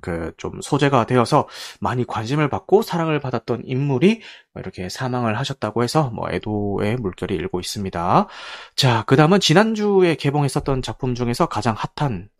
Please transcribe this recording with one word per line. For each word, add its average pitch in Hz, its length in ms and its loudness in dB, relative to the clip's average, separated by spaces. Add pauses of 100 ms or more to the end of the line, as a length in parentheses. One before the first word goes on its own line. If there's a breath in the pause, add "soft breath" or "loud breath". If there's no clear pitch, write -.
그 82 360 -6
좀 - 240 -10
소재가 139 440 2
되어서 127 420 2 (320 loud breath)
많이 120 260 -2
관심을 131 440 -2
받고 175 320 2
사랑을 165 380 -2
받았던 123 460 -4
인물이 143 560 2 (340 loud breath)
이렇게 98 340 -10
사망을 123 480 -2
하셨다고 120 460 -4
해서 139 260 0
뭐 85 220 -6
애도의 101 680 -2
물결이 92 380 -4
일고 87 240 -4
있습니다. 95 680 0 (480 loud breath)
자, 117 300 2
그 139 100 4
다음은 160 240 6
지난주에 196 760 4
개봉했었던 139 680 0
작품 123 340 -4
중에서 123 300 0
가장 110 320 0
핫한, 104 520 -4 (100)